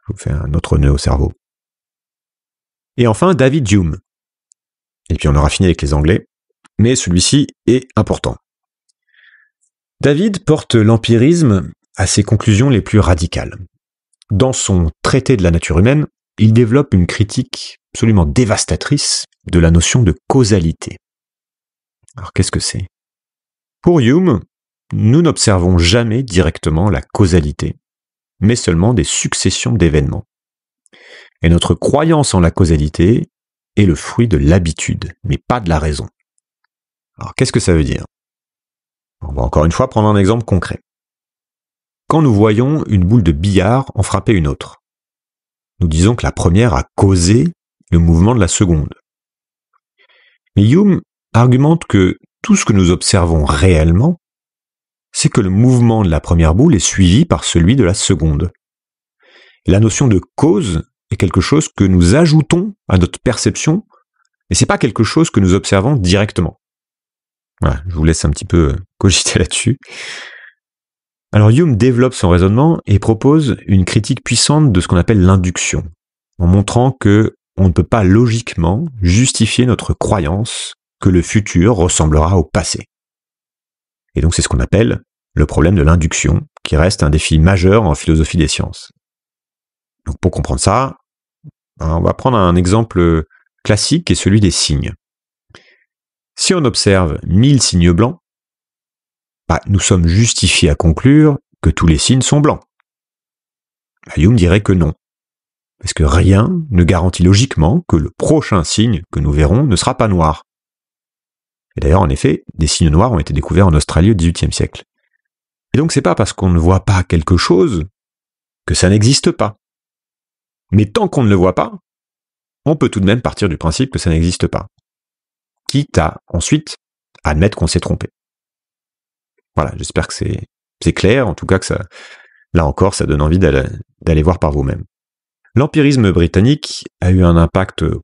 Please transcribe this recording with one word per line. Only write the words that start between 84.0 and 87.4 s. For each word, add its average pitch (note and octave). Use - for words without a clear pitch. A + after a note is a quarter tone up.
Et -
donc E2
c'est -
ce -
qu'on B1+
appelle G#2
le D2+
problème -
de D#2+
l'induction, D#2+
qui -
reste F2
un D2
défi D#2
majeur F#2+